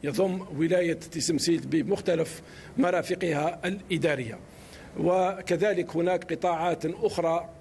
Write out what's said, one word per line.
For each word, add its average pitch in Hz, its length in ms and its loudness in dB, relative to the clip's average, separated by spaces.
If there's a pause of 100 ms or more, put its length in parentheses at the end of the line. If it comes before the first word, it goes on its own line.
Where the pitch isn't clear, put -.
يضم 185 440 0 (120)
ولاية 165 400 2 (200)
سمسيلت 151 480 2
بمختلف 160 760 0 (360)
مرافقها 175 840 2
الإدارية. 156 720 0 (640)
وكذلك 180 960 2
هناك 175 360 0
قطاعات 165 540 0
أخرى 170 640 0 (120)